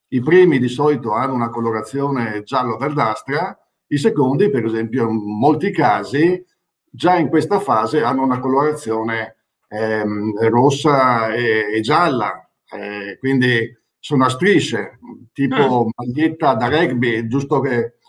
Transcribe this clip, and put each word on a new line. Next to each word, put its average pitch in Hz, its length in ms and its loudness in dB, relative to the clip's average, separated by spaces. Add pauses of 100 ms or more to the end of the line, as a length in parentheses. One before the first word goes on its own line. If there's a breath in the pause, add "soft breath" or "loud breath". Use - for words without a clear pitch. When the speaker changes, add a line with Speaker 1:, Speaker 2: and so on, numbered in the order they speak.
Speaker 1:
I 127 120 -2
primi 160 380 6
di 123 100 0
solito 127 440 0
hanno 127 220 -2
una 120 140 -2
colorazione 117 920 -4
giallo-verdastra, 135 1160 -4 (300)
i 147 100 -2
secondi, 143 520 2
per 123 160 0
esempio, 113 420 -2
in 107 300 -4
molti 151 340 0
casi, 143 720 0 (400)
già 170 320 0
in 160 120 0
questa 165 300 0
fase 120 440 0
hanno 131 200 0
una 127 160 0
colorazione, 117 1000 -2 (320)
ehm, 107 840 -2
rossa 127 840 2
e, 110 400 0
e 110 60 0
gialla. 123 680 0 (240)
Eh, 101 480 -10
quindi 127 560 0 (300)
sono 131 200 2
a 127 40 4
strisce, 127 680 0 (340)
tipo 131 520 2
Speaker 2:
Mm. 110 100 -2
Speaker 1:
maglietta 143 600 0
da 120 140 0
rugby, 123 600 0
giusto 139 320 -2
che, 120 380 -2 (100)